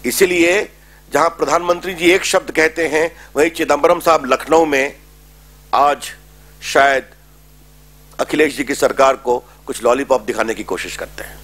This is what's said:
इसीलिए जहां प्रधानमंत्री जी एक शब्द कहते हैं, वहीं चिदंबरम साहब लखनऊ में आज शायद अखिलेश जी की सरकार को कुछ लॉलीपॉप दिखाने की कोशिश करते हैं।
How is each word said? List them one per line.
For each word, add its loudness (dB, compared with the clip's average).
इसीलिए 0
जहां 2
प्रधानमंत्री -2
जी 2
एक 2
शब्द -2
कहते 0
हैं, -4
वहीं 2
चिदंबरम 0
साहब 2
लखनऊ 2
में -2
आज 0
शायद 2
अखिलेश 0
जी -4
की -6
सरकार 2
को -4
कुछ -10
लॉलीपॉप 0
दिखाने -4
की -8
कोशिश -8
करते -14
हैं। -18